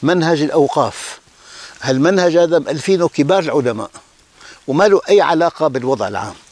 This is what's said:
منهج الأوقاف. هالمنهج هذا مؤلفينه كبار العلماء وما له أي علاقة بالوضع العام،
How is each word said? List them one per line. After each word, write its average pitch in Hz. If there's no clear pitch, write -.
منهج 160
الأوقاف. 143
هالمنهج 165
هذا 170
مؤلفينه 160
كبار 175
العلماء 123
وما 147
له 214
أي 208
علاقة 160
بالوضع 127
العام، 98